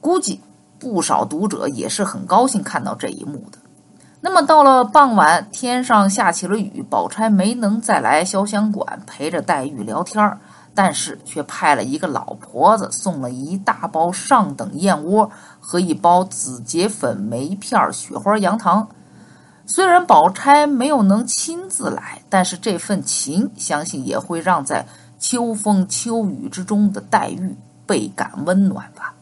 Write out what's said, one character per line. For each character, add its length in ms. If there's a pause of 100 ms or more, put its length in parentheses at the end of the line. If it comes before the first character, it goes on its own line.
估 160
计 240 (380)
不 240
少 200
读 240
者 200
也 200
是 160
很 220
高 220
兴 160
看 200
到 120
这 140
一 160
幕 260
的。 80 (640)
那 100
么 100
到 220
了 200
傍 300
晚， 380
天 320
上 260
下 220
起 160
了 100
雨， 320
宝 180
钗 220
没 240
能 260
再 200
来 260
潇 180
湘 280
馆 340
陪 240
着 100
黛 260
玉 180
聊 200
天 200
儿， 160 (340)
但 180
是 320
却 200
派 320
了 80
一 160
个 80
老 260
婆 420
子 160
送 300
了 80
一 260
大 320
包 240
上 440
等 180
燕 320
窝 240 (300)
和 200
一 140
包 300
紫 380
节 280
粉、 280
梅 360
片 260
儿、 140
雪 240
花 220
羊 180
糖。 300 (800)
虽 160
然 220
宝 240
钗 380
没 180
有 160
能 240
亲 420
自 220
来， 400
但 160
是 100
这 220
份 260
情 540
相 260
信 220
也 140
会 200
让 240
在 220 (340)
秋 360
风 320
秋 400
雨 220
之 140
中 300
的 80
黛 300
玉 260 (300)
倍 280
感 160 (140)
温 220
暖 280
吧。 260